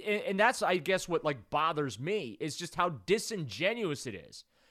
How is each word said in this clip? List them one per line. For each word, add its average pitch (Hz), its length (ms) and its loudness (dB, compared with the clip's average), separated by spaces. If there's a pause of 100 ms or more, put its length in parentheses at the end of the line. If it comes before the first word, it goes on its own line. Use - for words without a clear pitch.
and 208 320 0
that's, 226 220 4
I 185 160 4
guess, 180 320 0
what, 165 160 2
like, 143 240 -2
bothers 147 500 0
me 147 400 -4
is 147 180 -6
just 170 180 -10
how 175 160 2 (160)
disingenuous 180 1000 0
it 113 80 -6
is. - 300 -16 (260)